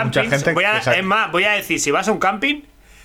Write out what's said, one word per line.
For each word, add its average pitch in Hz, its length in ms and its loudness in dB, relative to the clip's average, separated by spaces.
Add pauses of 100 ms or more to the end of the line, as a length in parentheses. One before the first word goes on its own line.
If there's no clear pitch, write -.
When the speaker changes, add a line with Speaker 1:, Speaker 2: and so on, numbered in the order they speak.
Speaker 1:
mucha 131 160 0
Speaker 2:
campings, 127 140 0
Speaker 1:
gente 143 180 0
Speaker 2:
voy 175 120 0
a, 214 140 2
Speaker 1:
que 214 60 -6
sa- 220 100 2
Speaker 2:
es 185 100 0
más, 190 280 0
voy 180 120 2
a 208 80 2
decir, 185 280 -2
si 147 100 -2
vas 180 180 0
a 220 40 2
un 175 60 -2
camping, 247 440 -2 (420)